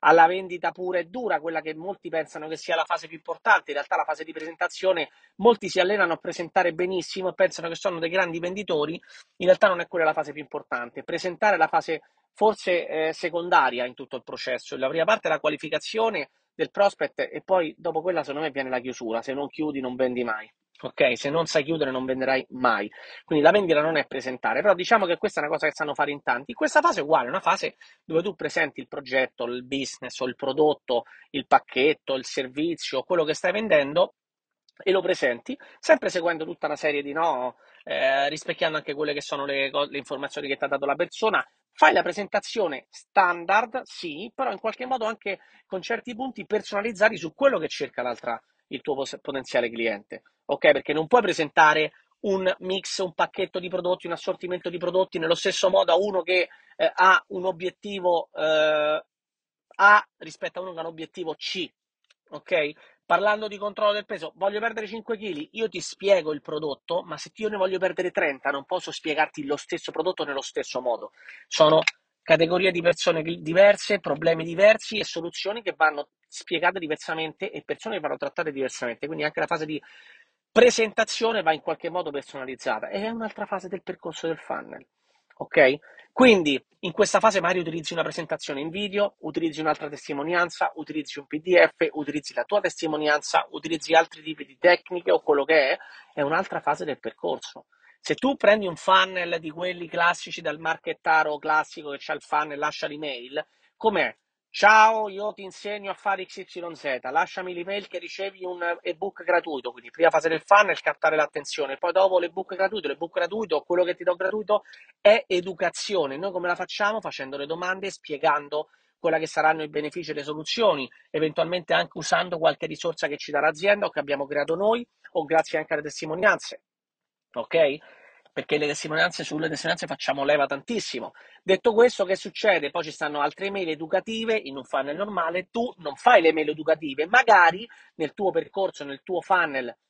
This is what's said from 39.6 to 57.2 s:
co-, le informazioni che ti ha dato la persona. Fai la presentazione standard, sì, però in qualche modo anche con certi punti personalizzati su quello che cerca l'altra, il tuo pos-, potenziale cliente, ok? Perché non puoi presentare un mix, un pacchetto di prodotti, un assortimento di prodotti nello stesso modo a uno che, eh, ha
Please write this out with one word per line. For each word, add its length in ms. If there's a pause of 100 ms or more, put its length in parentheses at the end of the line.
co-, 100
le 160
informazioni 480
che 100
ti 60
ha 60
dato 180
la 80
persona. 500 (280)
Fai 200
la 100
presentazione 840
standard, 960
sì, 500
però 200
in 80
qualche 260
modo 200
anche 340 (260)
con 160
certi 320
punti 320
personalizzati 720
su 180
quello 240
che 80
cerca 360
l'altra, 380 (280)
il 120
tuo 140
pos-, 260
potenziale 500
cliente, 520 (220)
ok? 280
Perché 200
non 140
puoi 160
presentare 720 (280)
un 400
mix, 380
un 160
pacchetto 440
di 100
prodotti, 380
un 60
assortimento 560
di 100
prodotti 400
nello 160
stesso 360
modo 220
a 40
uno 260
che, 260 (280)
eh, 180
ha 340